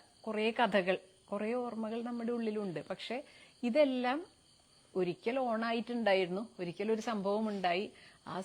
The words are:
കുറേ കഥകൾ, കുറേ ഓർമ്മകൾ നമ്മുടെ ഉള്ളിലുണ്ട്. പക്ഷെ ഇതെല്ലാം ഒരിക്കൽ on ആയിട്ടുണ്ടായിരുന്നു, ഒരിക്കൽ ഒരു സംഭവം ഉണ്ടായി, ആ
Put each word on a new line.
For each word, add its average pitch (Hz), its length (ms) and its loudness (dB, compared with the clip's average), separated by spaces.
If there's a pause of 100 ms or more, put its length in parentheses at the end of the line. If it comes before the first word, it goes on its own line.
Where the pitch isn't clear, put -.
(260)
കുറേ 214 200 -2 (100)
കഥകൾ, 190 400 4 (340)
കുറേ 208 160 -4 (180)
ഓർമ്മകൾ 220 440 -6
നമ്മുടെ 233 280 -4
ഉള്ളിലുണ്ട്. 208 520 -2
പക്ഷെ 202 280 -6 (520)
ഇതെല്ലാം 254 500 4 (800)
ഒരിക്കൽ 180 380 0 (140)
on 220 180 0
ആയിട്ടുണ്ടായിരുന്നു, 214 720 2 (180)
ഒരിക്കൽ 180 340 -4
ഒരു 220 120 -4
സംഭവം 208 460 0
ഉണ്ടായി, 185 320 0 (480)
ആ - 20 -6 (100)